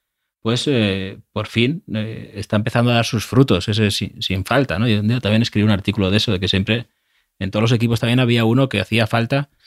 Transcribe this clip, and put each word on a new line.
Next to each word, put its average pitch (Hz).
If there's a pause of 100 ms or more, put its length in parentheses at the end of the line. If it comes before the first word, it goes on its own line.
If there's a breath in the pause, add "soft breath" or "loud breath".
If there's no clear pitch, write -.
(420)
pues, 117
eh, 101 (140)
por 107
fin, 131 (100)
eh, 110
está 101
empezando 120
a 120
dar 117
sus -
frutos, 117
ese 107
sin, -
sin 95
falta, 120
¿no? 120
Yo 104
un 104
día 123
también 110
escribí 104
un 107
artículo 98
de 101
eso, 110
de 92
que 95
siempre 104 (500)
en 95
todos -
los 117
equipos 117
también 123
había 117
uno 127
que 101
hacía 110
falta 120 (160 soft breath)